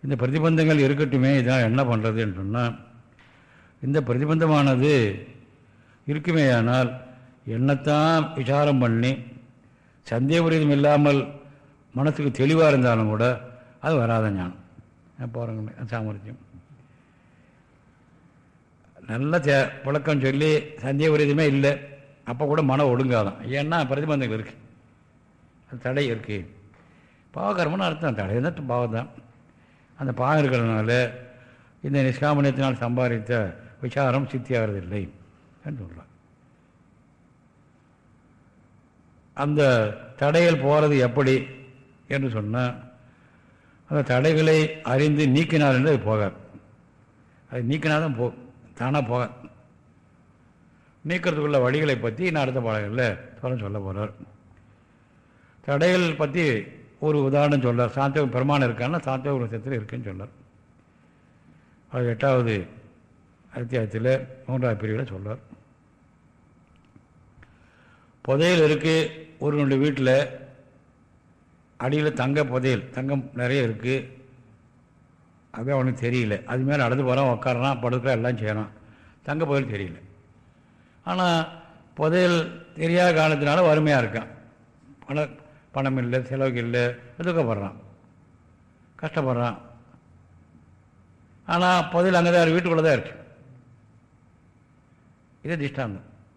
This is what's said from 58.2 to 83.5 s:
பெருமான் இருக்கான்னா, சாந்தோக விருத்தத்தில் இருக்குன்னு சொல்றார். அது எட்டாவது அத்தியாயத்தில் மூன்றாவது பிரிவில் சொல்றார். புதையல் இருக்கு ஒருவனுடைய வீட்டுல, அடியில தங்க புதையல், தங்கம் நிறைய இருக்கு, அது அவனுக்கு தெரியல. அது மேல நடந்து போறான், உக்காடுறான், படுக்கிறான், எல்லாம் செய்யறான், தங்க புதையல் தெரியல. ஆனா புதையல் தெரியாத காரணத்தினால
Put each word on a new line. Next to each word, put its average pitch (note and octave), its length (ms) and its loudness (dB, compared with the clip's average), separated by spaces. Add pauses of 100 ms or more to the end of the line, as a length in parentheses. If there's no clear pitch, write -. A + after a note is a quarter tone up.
பெருமான் C3 360 0
இருக்கான்னா, B2 400 -2
சாந்தோக C3+ 320 -4
விருத்தத்தில் A#2 400 -6
இருக்குன்னு A2 380 -8
சொல்றார். F#2 220 -14 (1600)
அது B2 140 -2
எட்டாவது A#2 640 0 (840)
அத்தியாயத்தில் A#2+ 720 -2 (200)
மூன்றாவது B2 320 -2
பிரிவில் A2 320 -4
சொல்றார். G2+ 300 -12 (2750)
புதையல் D#3+ 420 2
இருக்கு D3+ 580 0 (180)
ஒருவனுடைய C#3+ 440 0
வீட்டுல, C3+ 580 2 (1400)
அடியில D3 340 0
தங்க C#3 320 0
புதையல், B2+ 440 -2
தங்கம் C3+ 440 -6
நிறைய B2 280 -2
இருக்கு, A#2+ 560 -4 (1300)
அது B2+ 220 -4
அவனுக்கு B2+ 360 0
தெரியல. A2+ 340 -2
அது B2+ 200 -4
மேல C#3+ 140 0
நடந்து B2+ 260 0
போறான், B2+ 340 2
உக்காடுறான், B2+ 440 -2
படுக்கிறான், B2 520 -2
எல்லாம் A2 40 -4
செய்யறான், G#2+ 320 -4 (540)
தங்க D#3 220 -4
புதையல் C#3 280 -2
தெரியல. F#2+ 280 -8 (1000)
ஆனா F3 440 0 (460)
புதையல் E3+ 760 0
தெரியாத E3+ 420 2
காரணத்தினால D#3 520 2